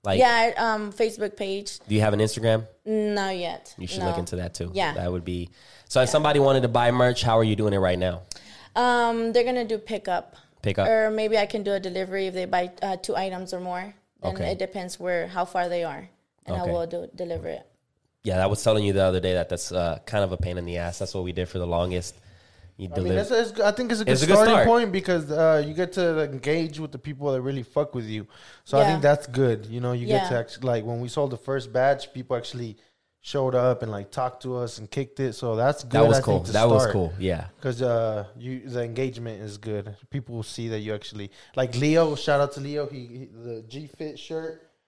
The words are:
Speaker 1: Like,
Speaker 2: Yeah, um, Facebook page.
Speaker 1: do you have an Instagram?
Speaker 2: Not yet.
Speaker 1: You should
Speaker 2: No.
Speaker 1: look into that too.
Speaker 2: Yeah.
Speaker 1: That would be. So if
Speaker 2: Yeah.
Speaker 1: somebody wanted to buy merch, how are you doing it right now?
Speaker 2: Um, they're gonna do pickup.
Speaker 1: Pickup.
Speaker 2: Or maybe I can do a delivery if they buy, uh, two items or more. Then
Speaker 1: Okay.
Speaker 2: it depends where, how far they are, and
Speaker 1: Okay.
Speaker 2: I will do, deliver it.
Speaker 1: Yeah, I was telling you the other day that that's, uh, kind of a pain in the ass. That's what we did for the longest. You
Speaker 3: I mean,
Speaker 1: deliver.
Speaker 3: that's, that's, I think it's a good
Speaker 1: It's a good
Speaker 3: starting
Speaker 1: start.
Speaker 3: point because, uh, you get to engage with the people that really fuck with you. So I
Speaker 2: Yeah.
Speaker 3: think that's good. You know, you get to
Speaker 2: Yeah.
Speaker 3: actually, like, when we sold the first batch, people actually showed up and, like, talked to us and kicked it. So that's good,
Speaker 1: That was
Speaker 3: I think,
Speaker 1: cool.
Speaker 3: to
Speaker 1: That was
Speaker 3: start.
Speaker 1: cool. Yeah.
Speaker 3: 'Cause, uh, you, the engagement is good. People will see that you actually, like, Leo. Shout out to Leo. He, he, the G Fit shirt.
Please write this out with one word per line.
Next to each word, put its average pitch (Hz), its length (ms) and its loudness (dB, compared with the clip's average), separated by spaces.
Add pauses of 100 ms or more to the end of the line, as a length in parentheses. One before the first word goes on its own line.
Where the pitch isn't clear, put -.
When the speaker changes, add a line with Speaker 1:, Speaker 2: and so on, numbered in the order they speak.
Speaker 1:
Like, 202 160 4
Speaker 2:
Yeah, 233 380 6
um, 214 340 0
Facebook 208 460 -2
page. 196 500 -8
Speaker 1:
do 104 80 0
you 107 60 4
have 107 120 4
an 104 60 0
Instagram? 110 480 2 (180)
Speaker 2:
Not 208 520 -2
yet. 170 400 -8
Speaker 1:
You 185 100 -10
should 190 140 -6
Speaker 2:
No. 180 60 -2
Speaker 1:
look 170 100 -2
into 87 200 -6
that 87 160 -6
too. 87 200 -8
Speaker 2:
Yeah. 95 200 -2
Speaker 1:
That 90 180 -4
would 90 120 -4
be. 87 260 -6 (380)
So - 140 4
if 127 60 4
Speaker 2:
Yeah. - 40 -2
Speaker 1:
somebody 151 280 4
wanted 135 240 6
to 123 40 2
buy 120 240 4
merch, 123 320 2
how 113 160 4
are 113 40 6
you 107 120 2
doing 104 180 2
it 98 60 2
right 90 200 2
now? 90 220 -2 (540)
Speaker 2:
Um, 233 560 2
they're 240 140 4
gonna 247 200 -2
do 220 120 -4
pickup. 196 580 -6 (260)
Speaker 1:
Pickup. 98 260 0
Speaker 2:
Or 220 220 4
maybe 220 280 0
I 208 80 2
can 208 180 -6
do 202 100 0
a 196 60 0
delivery 190 480 -4
if 180 60 -6
they 185 120 -4
buy, 180 260 0 (100)
uh, 190 160 -4
two 185 180 -6
items 185 380 -6
or 180 60 -8
more. 180 340 -8 (280)
Then 127 140 -4
Speaker 1:
Okay. 180 180 -4
Speaker 2:
it - 60 -6
depends 190 400 -8
where, 175 280 -2
how 180 180 -4
far 180 240 -2
they 175 140 -2
are, 160 260 -8 (360)
and 185 140 -4
Speaker 1:
Okay. 180 100 -2
Speaker 2:
I 175 40 -2
will 170 140 -2
do, 170 280 -8
deliver 170 340 -8
it. - 160 -10 (580)
Speaker 1:
Yeah, 92 180 0
I 95 60 4
was 104 160 0
telling 107 220 4
you 101 80 2
the 95 100 4
other 92 160 4
day 92 140 0
that 87 160 -2
that's, - 220 -6
uh, 85 340 -2
kind 104 180 0
of 92 80 -2
a 92 60 -4
pain 90 200 -4
in 87 80 -6
the 87 120 -6
ass. 87 220 -6
That's 95 140 -8
what 95 120 -4
we 90 80 -6
did 90 160 -4
for 95 100 -6
the 87 80 -2
longest. 87 480 -2 (640)
You 98 80 -10
Speaker 3:
I - 20 -10
mean, 87 80 -10 (140)
Speaker 1:
deliver. 185 60 2 (200)
Speaker 3:
that's, 226 160 2
that's, - 80 -6
I 208 120 4
think 226 200 -2
it's 220 100 0
a 214 40 -2
good 208 80 4
Speaker 1:
It's 131 100 4
a - 20 2
good 185 100 8
Speaker 3:
starting 220 200 8
Speaker 1:
start. 196 120 8
Speaker 3:
point 233 260 4
because, 180 360 0
uh, 156 380 4
you 156 80 -6
get 180 180 -2
to 165 300 2
engage 147 560 -2
with 151 140 -8
the 147 40 -12
people 143 360 -4
that 131 80 0
really 135 220 -4
fuck 147 300 -2
with 120 120 -6
you. 107 200 -6 (380)
So - 140 2
I 139 40 8
Speaker 2:
Yeah. 143 100 8
Speaker 3:
think 160 120 0
that's 147 240 4
good. 120 400 2
You 113 140 -8
know, 123 100 -2
you 120 160 -4
get 196 220 2
to - 40 0
Speaker 2:
Yeah. 120 60 2
Speaker 3:
actually, 117 280 -6
like, 117 180 0
when 117 160 -4
we 123 80 -6
sold 143 220 0
the 120 60 -6
first 127 360 -6
batch, 135 400 2
people 127 240 -6
actually 117 400 -10 (440)
showed 131 340 0
up 123 280 4
and, 110 80 -6
like, 101 180 -8
talked 127 340 -4
to 127 140 -6
us 120 220 -6
and 110 100 -14
kicked - 300 -8
it. 131 140 -2
So 113 220 -4
that's 135 280 0
good, 120 80 -10 (100)
Speaker 1:
That 113 60 8
was 110 100 6
Speaker 3:
I - 40 4
think, - 40 -6
Speaker 1:
cool. 101 200 2
Speaker 3:
to - 60 -6
Speaker 1:
That 107 180 4
was 113 120 6
Speaker 3:
start. 110 120 2
Speaker 1:
cool. 87 260 0
Yeah. 92 260 -2 (160)
Speaker 3:
'Cause, 123 200 -6
uh, 113 440 -2 (120)
you, 127 300 -12
the 123 140 -6
engagement 117 600 -6
is 104 140 -12
good. 104 380 -8 (140)
People 123 260 -8
will 110 80 -6
see 117 260 -8
that 110 100 -4
you 107 160 -6
actually, 104 340 -12 (260)
like, 127 220 -2
Leo. 151 380 4
Shout 143 260 2
out 139 120 0
to 143 60 -12
Leo. 143 280 -6
He, 127 180 -12
he, 120 260 -16
the 113 300 -12
G 123 260 -14
Fit 151 300 -12
shirt. 160 500 -10 (200)